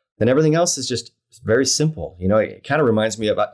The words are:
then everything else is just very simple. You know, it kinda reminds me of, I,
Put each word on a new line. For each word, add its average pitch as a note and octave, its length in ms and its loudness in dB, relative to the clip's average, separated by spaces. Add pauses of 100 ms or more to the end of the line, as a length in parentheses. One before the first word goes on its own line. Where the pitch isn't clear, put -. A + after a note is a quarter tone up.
(180)
then A2 100 2
everything D3+ 260 2
else F3 220 0
is C3 100 -8
just - 260 -8 (300)
very A#2 220 2
simple. D3+ 560 -4
You F#2 80 -2
know, G#2 80 4
it G#2 260 -2
kinda D3 220 0
reminds A2 340 0
me A2 100 -2
of, G2 100 0
I, G#2 160 0